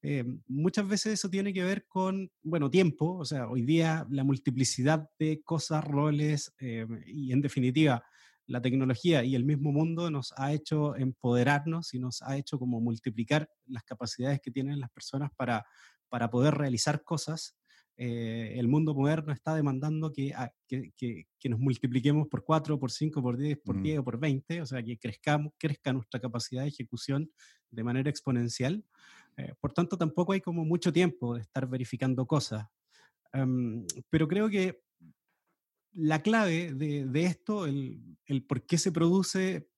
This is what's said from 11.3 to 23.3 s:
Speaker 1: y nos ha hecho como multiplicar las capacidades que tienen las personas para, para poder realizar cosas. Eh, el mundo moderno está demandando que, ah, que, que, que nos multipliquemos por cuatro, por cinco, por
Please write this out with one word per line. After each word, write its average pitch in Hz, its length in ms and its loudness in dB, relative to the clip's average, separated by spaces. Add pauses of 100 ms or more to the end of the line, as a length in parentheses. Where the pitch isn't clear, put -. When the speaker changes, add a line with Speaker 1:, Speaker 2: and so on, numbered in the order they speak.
Speaker 1:
y 123 60 -4
nos 127 220 -6
ha 135 140 -4
hecho 139 220 -4
como 123 220 -2
multiplicar 117 680 -2 (160)
las 123 180 -10
capacidades 123 580 -4
que - 80 -8
tienen 135 300 -4
las 127 100 -8
personas 143 460 -6
para, 117 300 -2 (420)
para 117 220 -2
poder 135 240 4
realizar 147 500 0
cosas. - 520 -6 (400)
Eh, 117 640 -6
el 120 100 2
mundo 151 260 4
moderno 147 380 0
está 160 220 -4
demandando 151 580 0
que, 139 220 -4
ah, 127 180 -6 (140)
que, 131 300 -6
que, 113 300 -6 (120)
que - 100 -6
nos 113 120 0
multipliquemos 135 680 2
por - 160 -4
cuatro, 151 340 2
por 127 140 -2
cinco, 151 300 -2
por 123 140 0